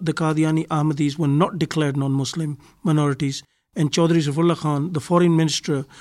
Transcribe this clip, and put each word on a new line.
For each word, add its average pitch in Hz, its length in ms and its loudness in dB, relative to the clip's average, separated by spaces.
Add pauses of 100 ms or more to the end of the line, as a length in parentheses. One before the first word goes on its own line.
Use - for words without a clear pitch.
the 165 100 -2
Qadiani 156 560 0
Ahmadis 147 500 -2
were 156 120 0
not 160 280 2
declared 147 380 -2
non-Muslim 139 640 -4 (260)
minorities, 143 580 0 (320)
and 156 180 0
Chaudhry 165 300 4
Zafarullah 156 360 0
Khan, 151 340 -2
the 160 80 -2
foreign 175 380 4
minister, 151 480 0 (160)